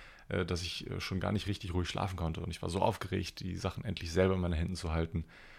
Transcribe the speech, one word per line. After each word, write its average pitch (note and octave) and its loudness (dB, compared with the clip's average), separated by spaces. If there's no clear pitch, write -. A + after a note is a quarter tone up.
äh, F#2+ 2
dass F2 0
ich, - -6
äh, F#2+ -4
schon F#2+ -2
gar F#2+ 2
nicht G#2 2
richtig G2 -2
ruhig F2+ 2
schlafen F#2 0
konnte. E2 0
Und E2+ -2
ich E2 -6
war F2 -2
so F2 0
aufgeregt, F#2+ 2
die F2+ -4
Sachen F2 -4
endlich E2 -4
selber F#2 6
in F#2 2
meinen F2 2
Händen E2+ 0
zu E2+ -4
halten, E2 0